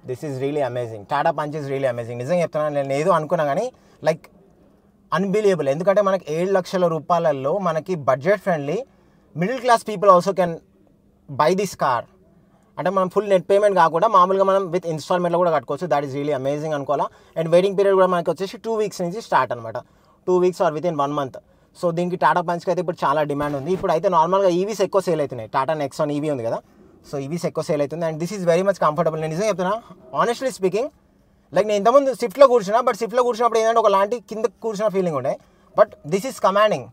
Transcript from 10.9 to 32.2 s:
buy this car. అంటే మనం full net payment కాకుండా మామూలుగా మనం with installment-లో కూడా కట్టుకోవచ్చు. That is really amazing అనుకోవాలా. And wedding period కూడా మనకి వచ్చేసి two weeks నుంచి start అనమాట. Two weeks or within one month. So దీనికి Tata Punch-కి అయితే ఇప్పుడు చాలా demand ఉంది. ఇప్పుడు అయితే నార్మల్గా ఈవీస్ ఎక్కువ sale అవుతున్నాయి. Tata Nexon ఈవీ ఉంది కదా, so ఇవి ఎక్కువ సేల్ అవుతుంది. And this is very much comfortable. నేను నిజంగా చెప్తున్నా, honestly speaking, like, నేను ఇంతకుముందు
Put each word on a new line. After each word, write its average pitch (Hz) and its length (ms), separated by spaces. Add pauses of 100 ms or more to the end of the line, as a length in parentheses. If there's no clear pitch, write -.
buy 156 100 (120)
this 185 200
car. 120 200 (760)
అంటే 160 180
మనం 185 200
full 202 160
net 180 180
payment 202 320
కాకుండా 165 340
మామూలుగా 190 360
మనం 196 100 (140)
with 175 180
installment-లో 175 480
కూడా 170 140
కట్టుకోవచ్చు. 143 380
That 143 140
is 135 120
really 147 200
amazing 147 380
అనుకోవాలా. 147 300 (300)
And 165 180
wedding 190 240
period 196 200
కూడా 185 140
మనకి 175 200
వచ్చేసి 190 240 (100)
two 226 140
weeks 190 240
నుంచి 196 220
start 131 280
అనమాట. 113 200 (520)
Two 185 160
weeks 185 220
or 156 120
within 165 260
one 143 160
month. 135 160 (440)
So 175 60 (120)
దీనికి 175 260
Tata 165 240
Punch-కి 175 240
అయితే 175 140
ఇప్పుడు 160 180
చాలా 151 180 (120)
demand 147 260
ఉంది. 151 160
ఇప్పుడు 175 200
అయితే 175 120 (100)
నార్మల్గా 180 420
ఈవీస్ 208 280
ఎక్కువ 190 200
sale 156 160
అవుతున్నాయి. 120 320
Tata 135 260
Nexon 147 360
ఈవీ 151 180
ఉంది 113 120
కదా, 165 120 (500)
so 151 140
ఇవి 160 140 (100)
ఎక్కువ 156 200
సేల్ 147 160
అవుతుంది. 156 220
And 160 160
this 175 140
is 190 140
very 170 180
much 190 160
comfortable. 160 360
నేను 160 140
నిజంగా 208 140
చెప్తున్నా, 185 260 (440)
honestly 233 400
speaking, 190 280 (680)
like, 196 160
నేను 208 100
ఇంతకుముందు 262 300 (100)